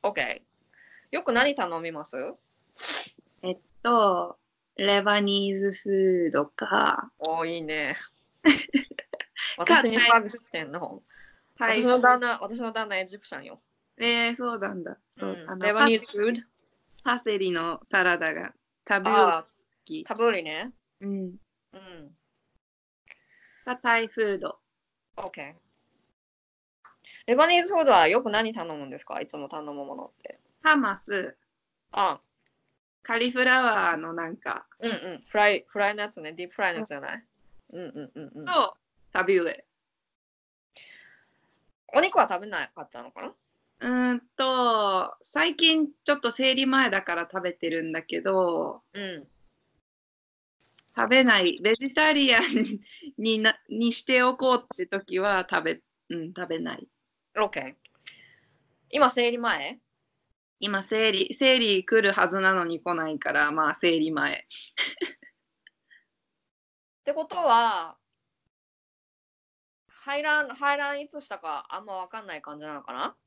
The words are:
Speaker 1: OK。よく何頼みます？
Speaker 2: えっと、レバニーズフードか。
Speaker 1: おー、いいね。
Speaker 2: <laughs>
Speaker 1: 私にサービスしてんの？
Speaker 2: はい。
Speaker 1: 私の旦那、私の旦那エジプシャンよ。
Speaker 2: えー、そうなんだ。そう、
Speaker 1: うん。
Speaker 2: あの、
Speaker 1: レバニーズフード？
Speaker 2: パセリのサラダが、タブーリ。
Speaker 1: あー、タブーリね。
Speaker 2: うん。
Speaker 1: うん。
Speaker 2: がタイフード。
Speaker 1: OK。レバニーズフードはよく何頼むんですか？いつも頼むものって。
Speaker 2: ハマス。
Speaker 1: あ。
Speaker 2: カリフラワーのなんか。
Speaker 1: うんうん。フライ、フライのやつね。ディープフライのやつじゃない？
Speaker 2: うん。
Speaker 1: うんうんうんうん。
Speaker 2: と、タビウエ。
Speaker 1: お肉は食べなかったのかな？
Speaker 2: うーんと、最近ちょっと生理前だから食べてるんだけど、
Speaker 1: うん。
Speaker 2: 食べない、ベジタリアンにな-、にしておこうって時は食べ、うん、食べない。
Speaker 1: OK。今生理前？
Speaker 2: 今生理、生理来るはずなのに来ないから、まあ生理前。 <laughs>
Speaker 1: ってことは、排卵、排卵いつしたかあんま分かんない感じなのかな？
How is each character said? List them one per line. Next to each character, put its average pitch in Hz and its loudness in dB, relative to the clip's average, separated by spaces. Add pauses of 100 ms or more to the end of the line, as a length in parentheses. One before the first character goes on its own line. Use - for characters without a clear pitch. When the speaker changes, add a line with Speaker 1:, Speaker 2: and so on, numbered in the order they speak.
Speaker 1:
OK。 165 -4 (680)
よ 302 -4
く 254 -2
何 262 4
頼 175 -4
み 165 -8
ま 156 -10
す？ - -14 (1300)
Speaker 2:
え 185 -4
っ - -8 (240)
と、 196 2 (380)
レ 202 2
バ 208 4
ニ 196 0
ー 196 -4
ズ 196 0
フ 190 2
ー - -4
ド 143 0
か。 - 0
Speaker 1:
お 160 -4
ー、 165 -4
い 170 -6
い 165 -8
ね。 151 -4 (480)
Speaker 2:
<laughs> - -2
Speaker 1:
私 254 4
に 226 0
サ 240 6
ー 226 6
ビ 208 -8
ス 233 -8
し - -20
て 165 -6
ん 139 -12
の？ 170 -10 (560)
Speaker 2:
は 226 2
い。 220 2
Speaker 1:
私 254 2
の 247 6
旦 247 8
那、 240 -2
私 214 -8
の 226 -6
旦 220 -4
那 190 -4
エ 185 -4
ジ 190 -18
プ - -20
シ - -14
ャ 135 -12
ン - -20
よ。 - -20 (380)
Speaker 2:
え 233 0
ー、 240 -6
そ 240 -6
う 220 -8
な 196 -6
ん 185 -10
だ。 - -12 (200)
そ 196 -8
う、 196 -6
Speaker 1:
う 175 -12
ん。 175 -14
Speaker 2:
あ 190 -10
の、 190 -2
Speaker 1:
レ 208 4
バ 226 6
ニ 226 6
ー - 0
ズ 208 -10
フ 208 2
ー 240 0
ド？ 233 -10 (640)
Speaker 2:
パ 240 0
セ 214 -4
リ 185 -2
の 165 -4
サ 190 0
ラ 175 4
ダ 160 -2
が、 - -10 (300)
タ 202 0
ブ 190 0
ー - 2
リ。 208 6
Speaker 1:
あ 170 4 (440)
ー、 160 -10
タ 220 -8
ブ 226 0
ー 233 4
リ 190 -2
ね。 160 -8 (280)
Speaker 2:
う 196 -10
ん。 190 -8 (360)
Speaker 1:
う - -20
ん。 175 -20 (1500)
Speaker 2:
が 247 -6
タ 233 2
イ 226 0
フ 226 -4
ー 202 0
ド。 - -8 (580)
Speaker 1:
OK。 156 -14 (1700)
レ 240 2
バ 302 6
ニ 349 6
ー 349 2
ズ 392 -4
フ 339 4
ー - 2
ド 269 8
は 170 8
よ 226 2
く 233 -4
何 220 -2
頼 170 -8
む 147 -10
ん 131 -14
で 139 -14
す - -20
か？ 147 -10
い 151 -8
つ 156 -16
も 143 -12
頼 156 -12
む 147 -12 (100)
も 135 -14
の - -14
っ - -20
て。 - -18 (220)
Speaker 2:
ハ 311 4
マ 220 0
ス。 - -6 (540)
Speaker 1:
あ。 185 0 (840)
Speaker 2:
カ 233 -2
リ 247 2
フ 254 0
ラ 254 4
ワ 202 2
ー - -6
の 165 -10
な 170 -6
ん 170 -10
か。 - -8 (140)
Speaker 1:
う 233 -4
ん - -2
う 214 -4
ん。 165 -12
フ - -4
ラ 208 6
イ、 - -2
フ - -10
ラ 202 2
イ 208 -6
の 208 -6
や 208 -6
つ 196 -16
ね。 156 -12
デ 175 -10
ィ - -12
ー - -16
プ - -20
フ 214 -4
ラ 185 2
イ - -6
の 165 -6
や - -8
つ - -20
じ 147 -10
ゃ 143 -10
な 139 -10
い？ 233 -18 (480)
Speaker 2:
う 170 -14
ん。 - -10
Speaker 1:
う 180 -12
ん - -12
う 147 -14
ん 139 -14
う 156 -16
ん 147 -16
う - -14
ん。 - -14
Speaker 2:
と、 339 0 (360)
タ 185 -2
ビ 185 2
ウ 170 0
エ。 - -10 (2250)
Speaker 1:
お 269 6
肉 370 2
は 240 6
食 185 -4
べ 208 -14
な 170 -6
か - -18
っ - -16
た 120 -16
の 120 -16
か - -14
な？ - -12 (460)
Speaker 2:
う 247 -10
ー 247 0
ん 240 -6 (160)
と、 226 0
最 311 -2
近 320 4 (160)
ち 285 2
ょ - 4
っ 285 -6
と 240 -2
生 262 0
理 262 0
前 262 2
だ 190 0
か 170 -4
ら 170 -4
食 180 -8
べ 175 -4
て 170 -6
る 160 -4
ん 160 -6
だ 160 -6
け 170 -6
ど、 175 0
Speaker 1:
う 202 -12
ん。 175 -12 (1700)
Speaker 2:
食 226 0
べ 262 6
な 220 6
い、 180 2
ベ 214 4
ジ 262 -6
タ 311 4
リ 277 4
ア 226 6
ン 220 2 (760)
に 220 2
な-、 220 2 (100)
に 226 0
し - -2
て 254 4
お 254 2
こ 254 2
う 247 0
っ - -20 (100)
て 180 -4
時 190 -4
は 190 0
食 175 0
べ、 165 -4 (300)
う 170 -8
ん、 165 -10
食 175 -10
べ 165 -4
な 160 -8
い。 - -18 (480)
Speaker 1:
OK。 139 -4 (1160)
今 269 4
生 240 0
理 240 -2
前？ 196 -4 (800)
Speaker 2:
今 196 -4
生 220 2
理、 196 -2
生 262 4
理 202 2
来 220 4
る 196 4
は 190 2
ず 185 -2
な 190 4
の 185 2
に 170 -6
来 175 -4
な 160 -4
い 151 -6
か - -4
ら、 147 2
ま 156 0
あ 151 -2
生 170 2
理 156 0
前。 143 -4
<laughs> - - (2500)
Speaker 1:
っ - -
て 285 -4
こ 320 -4
と 339 -12
は、 226 2 (1900)
排 285 -8
卵、 302 0
排 285 0
卵 285 -4
い 294 -14
つ 294 -14
し 269 -20
た 202 -12
か 151 -8
あ 185 -10
ん 214 -20
ま 208 -10
分 185 -10
か 220 -12
ん 196 -18
な 170 -10
い 151 -14
感 151 -16
じ 151 -14
な 151 -10
の 139 -12
か - -12
な？ 135 -8 (100)